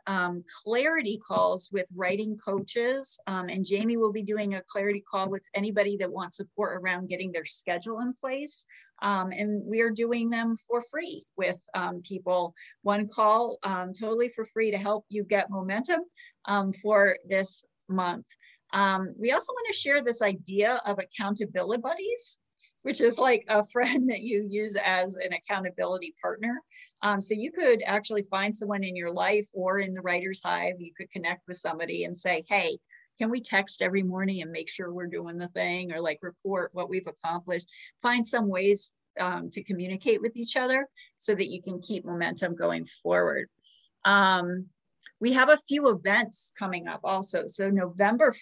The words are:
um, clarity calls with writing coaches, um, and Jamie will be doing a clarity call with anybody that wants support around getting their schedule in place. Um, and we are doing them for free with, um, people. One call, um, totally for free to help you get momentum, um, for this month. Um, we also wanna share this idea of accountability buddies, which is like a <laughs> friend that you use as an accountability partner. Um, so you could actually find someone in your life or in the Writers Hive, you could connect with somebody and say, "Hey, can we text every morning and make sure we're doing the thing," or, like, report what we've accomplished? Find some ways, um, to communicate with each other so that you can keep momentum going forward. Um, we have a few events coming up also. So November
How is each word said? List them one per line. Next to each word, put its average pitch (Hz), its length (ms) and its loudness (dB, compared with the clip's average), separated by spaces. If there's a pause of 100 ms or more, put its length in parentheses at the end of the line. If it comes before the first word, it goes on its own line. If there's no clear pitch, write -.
um, 180 380 -2 (180)
clarity 247 640 0
calls 185 460 2
with 185 200 0
writing 202 440 -2
coaches, 240 920 -2
um, 185 220 -4
and 190 160 -2
Jamie 220 320 2
will 220 160 4
be 214 100 -4
doing 208 320 0
a 185 60 -4
clarity 202 500 -2
call 190 180 0
with 196 240 -6
anybody 202 440 0
that 185 120 -2
wants 185 280 -8
support 190 440 -4
around 185 280 -2
getting 185 240 -6
their 165 100 -4
schedule 180 560 -6
in 247 140 -4
place. 269 520 -8 (360)
Um, 190 320 0
and 208 320 -2
we 220 160 0
are 233 100 4
doing 233 380 0
them 233 260 0 (140)
for 240 200 0
free 330 360 -8 (100)
with, 180 260 -2 (120)
um, 180 280 -2
people. 180 540 -2 (280)
One 208 260 2
call, 220 540 4
um, 185 280 -2
totally 226 380 0
for 226 160 -6
free 220 260 0
to 202 60 0
help 208 320 0
you 208 160 -2
get 196 240 2
momentum, 202 500 0 (460)
um, 202 260 2
for 202 460 6 (100)
this 190 380 -2 (220)
month. 185 380 -2 (480)
Um, 190 360 2 (100)
we 226 120 0
also 349 220 0
wanna 466 200 -4
share 285 280 2
this 233 220 -2
idea 202 640 2
of 202 120 -2
accountability 202 840 -2
buddies, 381 580 -6 (420)
which 277 200 -2
is 233 180 4
like 254 280 6
a 214 160 6
<laughs> - 100 -8
friend 254 360 4
that 202 120 -2
you 214 280 0
use 208 280 -2
as 185 380 2
an 180 180 -4
accountability 180 880 -4
partner. 226 400 -4 (400)
Um, 202 200 2
so 214 140 0
you 240 160 -4
could 254 340 4
actually 208 380 0
find 202 320 -2
someone 202 280 -4
in 185 120 -4
your 170 160 -4
life 196 420 2
or 185 260 0
in 190 140 -2
the 185 80 -8
Writers 180 420 -2
Hive, 175 360 0
you 170 180 -14
could - 140 -16
connect 175 360 -6
with 180 100 -10
somebody 170 480 -4
and 175 120 -8
say, 170 320 -2
"Hey, 180 300 0 (400)
can 220 100 0
we 240 120 -2
text 196 420 -2
every 190 180 2
morning 185 400 -2
and 160 100 -10
make 165 180 -8
sure 180 220 -8
we're 180 140 -8
doing 170 320 -8
the 175 120 -6
thing," 175 440 -4
or, 160 80 -4
like, 156 220 -2
report 180 500 -4
what 175 160 -6
we've 185 160 -4
accomplished? 175 640 -6 (320)
Find 240 240 2
some 233 220 0
ways, 196 440 2 (280)
um, 175 320 -2
to 202 120 -10
communicate 190 580 0
with 226 140 -4
each 233 200 -4
other 262 320 2 (320)
so 214 160 0
that 185 140 -2
you 175 120 -8
can 180 180 -8
keep 180 260 -6
momentum 170 500 -2
going 170 300 -2
forward. 87 640 0 (560)
Um, 185 640 4 (500)
we 247 140 4
have 262 160 6
a 302 80 10
few 285 320 2
events 208 680 0
coming 180 300 -4
up 165 160 -8
also. 190 420 -2
So 196 240 -2
November 202 720 4